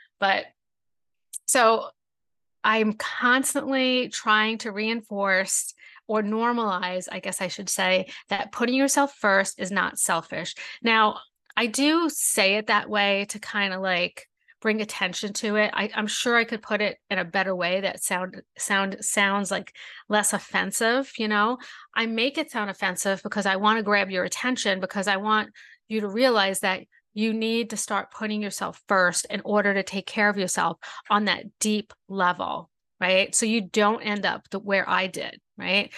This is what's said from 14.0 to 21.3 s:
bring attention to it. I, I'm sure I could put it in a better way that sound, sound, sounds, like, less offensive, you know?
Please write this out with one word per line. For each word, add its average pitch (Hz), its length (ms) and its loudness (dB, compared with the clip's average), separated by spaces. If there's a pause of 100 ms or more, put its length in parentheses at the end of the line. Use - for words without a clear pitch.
bring 220 200 0
attention 202 540 -4
to 208 220 -2
it. 208 180 4
I, 208 200 -2
I'm 214 120 -2
sure 233 320 0
I 226 60 2
could 226 180 -6
put 208 180 -2
it 202 160 0 (140)
in 190 80 0
a 185 60 -2
better 190 300 0
way 180 280 0
that 185 200 -4
sound, 185 380 -4 (160)
sound, 196 460 0
sounds, 202 480 0
like, - 240 -6 (340)
less 208 240 2
offensive, 226 840 0
you 220 100 -2
know? 214 300 2 (360)